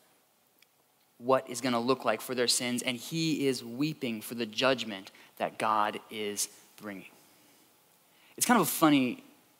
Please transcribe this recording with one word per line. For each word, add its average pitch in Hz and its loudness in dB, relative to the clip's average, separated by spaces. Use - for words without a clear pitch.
what 127 2
is 120 -8
gonna 123 2
look 127 0
like 113 0
for - -8
their 120 2
sins, 123 0
and 123 -4
he 160 0
is 120 0
weeping 120 -4
for - -10
the 117 -4
judgment 113 -2
that 82 -4
God 107 2
is 104 -4
bringing. 98 -12
It's - -2
kind 240 6
of 165 4
a - -2
funny 139 4